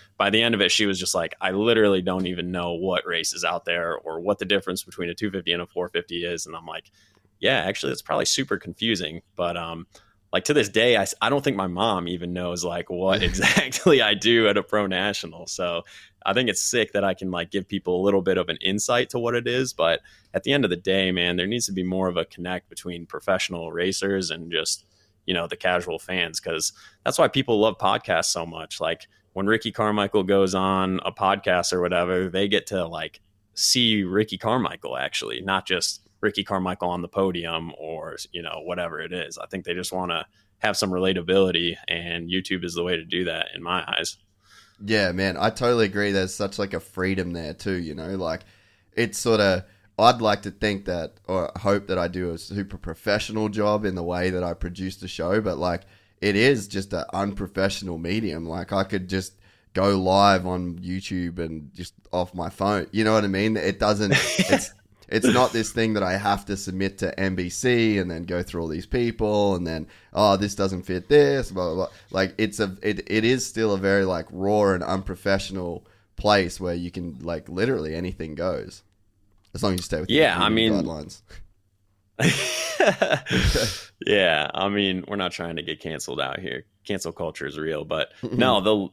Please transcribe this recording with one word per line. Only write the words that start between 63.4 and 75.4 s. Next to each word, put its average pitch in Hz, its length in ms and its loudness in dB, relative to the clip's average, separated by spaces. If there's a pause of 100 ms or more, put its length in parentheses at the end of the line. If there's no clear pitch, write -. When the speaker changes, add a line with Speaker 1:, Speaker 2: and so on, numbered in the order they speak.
Speaker 2:
It 95 220 0
doesn't, 104 340 2
Speaker 1:
<laughs> - 260 2
Speaker 2:
it's, - 340 2 (340)
it's 110 200 2
not 123 260 6
this 113 180 0
thing 113 240 0
that 101 80 2
I 92 140 0
have 101 300 -2
to 101 100 -2
submit 95 420 -4
to 90 220 -4
N 95 140 0
B 90 160 -2
C 113 480 2
and 90 120 0
then 85 140 -8
go 87 180 -2
through 85 200 -6
all 82 60 -4
these 80 180 -6
people 107 680 2
and 87 120 -2
then, 80 200 -6 (280)
"Oh, 98 240 6
this 101 160 -2
doesn't 95 300 -2
fit 90 260 -6
this," 139 400 6
blah, 92 160 -2
blah, 80 80 -2
blah. 92 140 -2 (220)
Like, 95 280 0
it's 107 200 0
a, 98 240 0
it, 104 240 -2
it 107 160 0
is 123 220 2
still 110 300 0
a 95 40 0
very, 98 280 2
like, 85 240 -2
raw 98 420 4
and 90 100 0
unprofessional 92 1040 -4 (300)